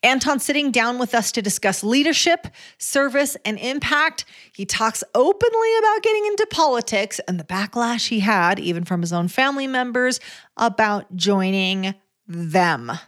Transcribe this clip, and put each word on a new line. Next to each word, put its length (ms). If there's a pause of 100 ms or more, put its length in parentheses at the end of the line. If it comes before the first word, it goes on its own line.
Anton's 400
sitting 300
down 260
with 160
us 160
to 100
discuss 440
leadership, 640 (280)
service, 680
and 120
impact. 680 (280)
He 140
talks 380 (100)
openly 640
about 240
getting 240
into 240
politics 800
and 100
the 60
backlash 640
he 100
had, 400
even 260
from 160
his 120
own 160
family 400
members, 500 (380)
about 580
joining 800 (320)
them. 640 (180)